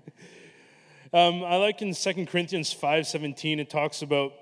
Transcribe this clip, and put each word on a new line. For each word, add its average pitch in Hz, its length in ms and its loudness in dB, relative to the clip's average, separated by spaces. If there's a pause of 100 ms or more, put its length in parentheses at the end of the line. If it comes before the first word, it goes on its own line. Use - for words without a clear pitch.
(1120)
Um, 175 300 6
I 175 140 2
like 208 240 2
in 196 120 -2
Second 180 340 -2
Corinthians 175 440 -2
five 151 340 0
seventeen, 151 540 -4
it 147 100 -6
talks 151 320 -2
about, 143 300 0 (100)